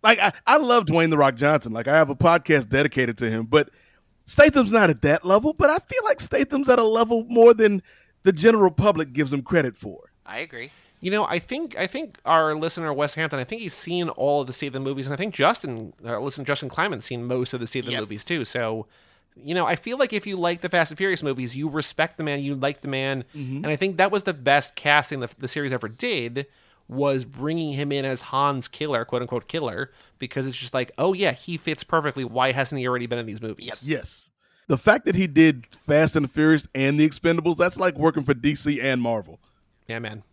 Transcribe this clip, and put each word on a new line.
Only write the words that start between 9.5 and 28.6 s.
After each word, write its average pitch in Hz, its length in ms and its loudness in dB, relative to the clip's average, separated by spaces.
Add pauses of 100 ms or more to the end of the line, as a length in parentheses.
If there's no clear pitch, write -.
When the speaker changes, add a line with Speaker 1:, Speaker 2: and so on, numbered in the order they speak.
Speaker 1:
for. 92 220 -14 (260)
Speaker 2:
I 107 140 -12
agree. 131 320 -12 (300)
Speaker 3:
You 180 100 -6
know, 208 140 0
I 175 160 -2
think, 277 360 -8
I 185 120 -4
think 269 360 -10
our 156 300 2
listener, 160 380 -4
Wes 143 220 -2
Hampton, 151 260 -4
I 123 40 -6
think 220 160 -12
he's 196 140 -10
seen 175 360 -6
all 143 300 0
of 131 60 -6
the 127 60 -12
Statham 135 320 -8
movies, 135 240 -6
and 143 60 -6
I - 20 -10
think 190 180 -8
Justin, 127 580 -2 (140)
uh, 113 140 -6
listen, 139 240 -8
Justin 135 260 -4
Kliman's 165 340 -4
seen 120 200 -8
most 127 280 -4
of 131 60 -8
the 117 80 -6
Statham 120 240 -8
Speaker 2:
Yep. 131 120 -4
Speaker 3:
movies, 104 220 -12
too. 160 200 -4
So, 110 420 -6 (480)
you 139 180 -12
know, 175 140 0
I 170 80 0
feel 240 240 -8
like 262 140 0
if 208 160 -6
you 196 80 -6
like 170 240 -2
the 180 80 -6
Fast 170 240 0
and 147 60 -16
Furious 190 260 -2
movies, 131 320 -4
you 147 120 -6
respect 156 500 -4
the 160 40 -8
man, 143 180 -4
you 139 140 -4
like 139 280 -4
the 139 60 -10
man, 135 360 -4 (100)
Speaker 1:
Mm-hmm. 135 220 -8
Speaker 3:
and 147 100 -8
I 151 80 -2
think 190 220 -4
that 185 160 2
was 202 100 0
the 185 100 -4
best 139 440 0
casting 147 420 2
the, 120 100 -6 (100)
the 131 100 -8
series 143 240 -4
ever 117 160 -6
did, 131 580 -6 (440)
was 135 360 -2
bringing 147 480 -6
him 143 180 -4
in 139 140 -2
as 131 160 -6
Han's 139 440 -2